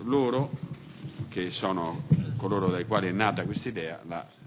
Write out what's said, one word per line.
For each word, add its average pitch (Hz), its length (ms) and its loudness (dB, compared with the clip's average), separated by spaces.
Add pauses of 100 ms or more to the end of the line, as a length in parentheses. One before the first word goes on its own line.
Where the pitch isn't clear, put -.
loro, 127 460 4 (800)
che 92 220 -2
sono 90 540 0 (340)
coloro 98 300 2
dai 90 180 0
quali 101 220 2
è 87 40 2
nata 95 320 2
quest'idea, 95 640 -4
la 85 180 -6 (200)